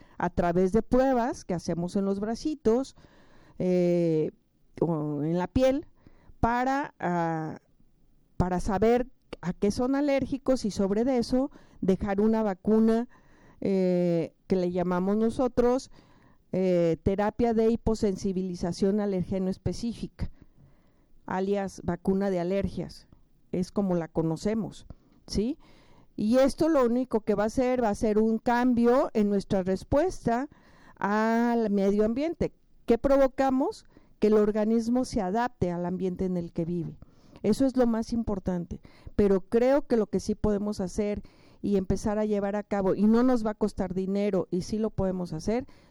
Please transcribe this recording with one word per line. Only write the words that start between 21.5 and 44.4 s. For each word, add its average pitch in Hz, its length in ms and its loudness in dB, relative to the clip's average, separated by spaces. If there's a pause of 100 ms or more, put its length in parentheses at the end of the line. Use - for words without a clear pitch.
vacuna 190 460 -2
de 185 100 -2
alergias, 185 680 -6 (440)
es 180 200 -4
como 190 240 0
la 165 120 -2
conocemos, 160 800 -4 (400)
¿sí? 233 320 -4 (580)
Y 220 220 0
esto 277 320 4
lo 277 160 4
único 240 360 0
que 214 120 -2
va 202 120 0
a - 20 -2
hacer, 254 360 0
va 214 60 2
a 202 60 0
ser 214 240 0
un 220 180 2
cambio 240 760 2
en 208 160 2
nuestra 196 340 -2
respuesta 254 840 -2 (480)
al 226 760 0
medio 202 340 2
ambiente. 247 480 -2 (320)
¿Qué 233 140 2
provocamos? 269 840 2 (340)
Que 214 80 2
el 214 80 6
organismo 220 720 2
se - 160 -4
adapte 190 500 -2
al 175 160 -4
ambiente 180 380 -4
en 185 120 -2
el 170 140 -6
que 170 140 -4
vive. 160 340 -6 (420)
Eso 214 240 2
es 262 100 -2
lo 254 120 4
más 226 260 -2
importante, 190 640 -4 (360)
pero 196 260 4
creo 254 460 2
que 240 100 2
lo 208 80 2
que 190 140 -2
sí 208 160 -2
podemos 208 460 -2
hacer 208 420 -4 (400)
y 202 140 0
empezar 208 420 0
a 214 60 0
llevar 202 300 0
a 208 80 -4
cabo, 190 300 0
y 190 100 4
no 226 200 6
nos 247 220 4
va 214 60 0
a 208 40 -10
costar 202 380 -2
dinero, 190 580 0